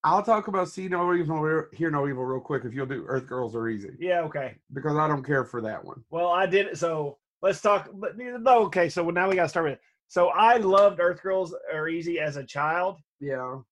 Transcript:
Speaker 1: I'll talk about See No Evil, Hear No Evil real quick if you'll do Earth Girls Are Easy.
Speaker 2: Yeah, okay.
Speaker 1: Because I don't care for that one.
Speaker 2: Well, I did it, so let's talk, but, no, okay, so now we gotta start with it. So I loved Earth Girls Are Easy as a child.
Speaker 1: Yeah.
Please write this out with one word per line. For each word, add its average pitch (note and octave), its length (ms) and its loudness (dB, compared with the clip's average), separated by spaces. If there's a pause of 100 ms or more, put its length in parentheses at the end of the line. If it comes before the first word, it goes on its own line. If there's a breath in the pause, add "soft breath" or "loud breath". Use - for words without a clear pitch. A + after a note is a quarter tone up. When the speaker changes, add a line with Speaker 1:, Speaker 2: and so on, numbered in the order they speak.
Speaker 1:
I'll F3+ 200 4
talk G#3+ 240 2
about F#3 220 -2
See F#3+ 180 -10
No F3 260 0
Evil, D#3 500 0 (100)
Hear E3 180 -2
No C#3+ 160 0
Evil B2+ 180 -4
real C3 160 -4
quick C3 240 -6
if A#2 80 -8
you'll C3+ 120 -6
do B2+ 220 -8
Earth C3 200 -4
Girls B2 280 -6
Are A2+ 120 -2
Easy. G#2+ 320 -8
Speaker 2:
Yeah, F3 220 0
okay. C#3+ 360 -8 (160)
Speaker 1:
Because D3 220 -4
I D#3 120 2
don't C#3+ 160 -2
care C3+ 200 0
for B2 180 -8
that G#2+ 220 -8
one. - 260 -18
Speaker 2:
Well, E3+ 200 -2
I F#3 160 2
did F#3+ 220 2
it, D#3 100 -10
so D#3 400 -4 (240)
let's F#3 200 0
talk, G3+ 320 2
but, A#2+ 240 -10
no, B3 480 4
okay, F3 240 2
so E3+ 200 -2
now F3+ 200 0
we F#3+ 60 2
gotta E3+ 140 2
start E3 160 0
with C#3+ 80 0
it. - 80 -12 (260)
So F3 220 4
I A3+ 280 6
loved G3 420 6
Earth F3 220 0
Girls F#3+ 320 -2 (200)
Are D#3 140 -4
Easy E3+ 320 -4
as D3+ 180 -4
a C#3 80 -8
child. E3 540 -2 (200)
Speaker 1:
Yeah. C3 400 -6 (120)